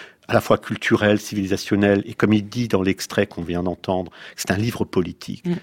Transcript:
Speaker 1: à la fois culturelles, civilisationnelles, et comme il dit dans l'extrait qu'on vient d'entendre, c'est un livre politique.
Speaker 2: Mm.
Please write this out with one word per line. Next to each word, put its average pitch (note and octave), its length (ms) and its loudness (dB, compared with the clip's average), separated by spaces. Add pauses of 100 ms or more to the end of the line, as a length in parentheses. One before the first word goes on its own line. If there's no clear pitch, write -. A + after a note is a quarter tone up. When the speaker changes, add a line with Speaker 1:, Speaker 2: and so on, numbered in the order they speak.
(300)
Speaker 1:
à A2 40 2
la A2+ 60 6
fois G#2 180 4
culturelles, G#2 600 2
civilisationnelles, G2+ 840 2
et A#2 80 -12
comme G#2 180 2
il G#2 160 4
dit A#2 220 -4
dans F#2+ 120 2
l'extrait G2 460 -2
qu'on - 140 -10
vient F2 200 -4
d'entendre, F#2 480 -4 (280)
c'est - 140 -4
un G2 60 0
livre G#2+ 280 -2
politique. - 600 -4
Speaker 2:
Mm. F3 180 -2